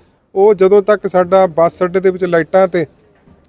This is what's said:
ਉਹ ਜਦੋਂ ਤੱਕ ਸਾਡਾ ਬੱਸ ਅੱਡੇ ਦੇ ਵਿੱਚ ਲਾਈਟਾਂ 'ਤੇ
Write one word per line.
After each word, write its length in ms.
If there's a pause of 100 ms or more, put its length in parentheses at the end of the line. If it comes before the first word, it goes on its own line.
(360)
ਉਹ 180
ਜਦੋਂ 280
ਤੱਕ 260
ਸਾਡਾ 400
ਬੱਸ 360
ਅੱਡੇ 160
ਦੇ 100
ਵਿੱਚ 160
ਲਾਈਟਾਂ 420
'ਤੇ 180 (640)